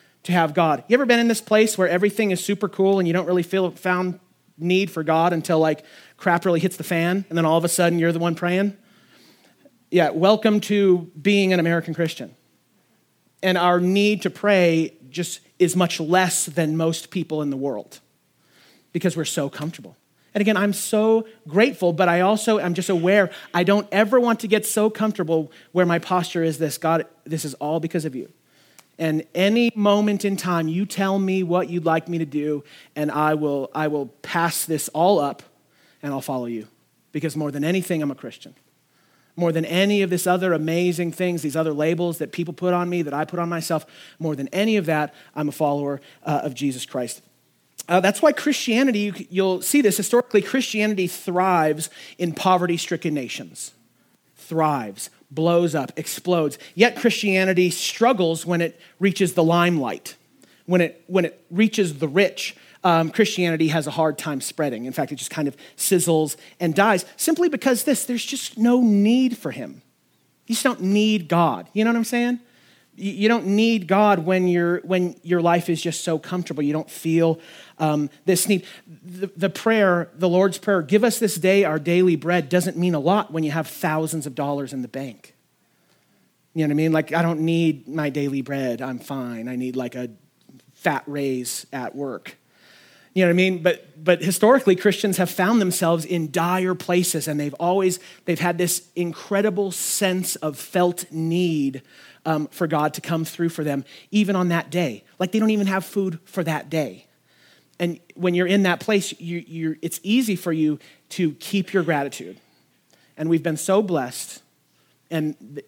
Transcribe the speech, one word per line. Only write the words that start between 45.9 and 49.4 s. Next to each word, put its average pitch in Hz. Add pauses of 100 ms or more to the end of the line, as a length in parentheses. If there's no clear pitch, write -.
uh, 147
of 135
Jesus 127
Christ." 123 (640)
Uh, 180
that's 190
why 302
Christianity, 254
you, 208 (160)
you'll 185